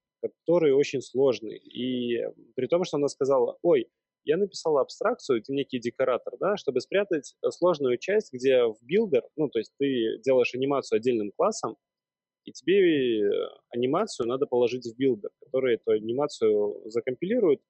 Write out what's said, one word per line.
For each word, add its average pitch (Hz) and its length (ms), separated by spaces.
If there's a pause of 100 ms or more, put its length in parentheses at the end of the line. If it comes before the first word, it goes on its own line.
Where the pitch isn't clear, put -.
(220)
который 160 500
очень 139 300
сложный. 113 560
И 120 600 (360)
при 127 120
том, 175 160
что 156 140
она 143 100
сказала, 131 540
«Ой, 170 280 (340)
я 151 140
написала 165 440
абстракцию, 165 580
это 135 120
некий 135 280
декоратор, 120 600
да, 190 180
чтобы 127 220
спрятать, 185 600
э, 127 80
сложную 143 480
часть, 208 340
где 127 320
в 110 180
билдер, 151 420 (120)
ну, 151 120
то 117 120
есть - 180
ты 120 460
делаешь 127 300
анимацию 131 440
отдельным 110 380
классом, 160 400 (680)
и - 80
тебе, 147 680
э, 92 260 (220)
анимацию 127 580
надо 131 180
положить 123 400
в 113 120
билдер, 127 320 (140)
который 127 320
эту 113 160
анимацию 107 920
закомпилирует, 143 760
и - 100